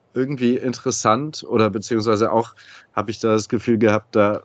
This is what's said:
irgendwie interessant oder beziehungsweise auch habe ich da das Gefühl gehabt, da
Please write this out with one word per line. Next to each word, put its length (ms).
irgendwie 420
interessant 880
oder 240
beziehungsweise 640
auch 220
habe 160
ich 100
da 80
das 200
Gefühl 300
gehabt, 380
da 280